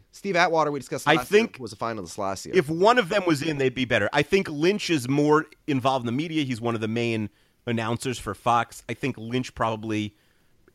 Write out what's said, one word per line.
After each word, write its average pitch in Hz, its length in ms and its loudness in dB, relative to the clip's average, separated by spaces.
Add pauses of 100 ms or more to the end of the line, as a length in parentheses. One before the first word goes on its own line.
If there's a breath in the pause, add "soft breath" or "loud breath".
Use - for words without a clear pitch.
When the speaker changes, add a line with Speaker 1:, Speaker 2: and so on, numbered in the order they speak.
(140)
Speaker 1:
Steve 196 240 -4
Atwater, 160 340 4
we 143 80 -6
discussed 135 300 -8
Speaker 2:
I 156 60 8
Speaker 1:
last 127 140 -2
year, 208 120 6
Speaker 2:
think - 180 -4
Speaker 1:
was 110 140 -10
a - 20 -16
finalist 110 420 -8
last 98 280 -6
year. - 100 -4
Speaker 2:
if 151 140 2
one 196 280 4
of 190 120 2
them 196 180 0
was 147 140 2
in, 156 160 -2
they'd 139 180 0
be 127 80 -2
better. 107 300 0
I 147 100 4
think 196 240 0
Lynch 170 420 0
is 131 200 0
more 147 360 4 (220)
involved 135 360 0
in 120 40 -4
the 113 100 -2
media. 156 280 -2
He's 120 160 -4
one 117 140 -2
of 107 40 -4
the 110 80 -4
main 113 420 -2 (360)
announcers 117 520 -4
for 104 160 -8
Fox. 117 540 -2
I 120 60 -8
think 127 240 -6
Lynch 117 380 -6
probably, 110 600 -4 (600)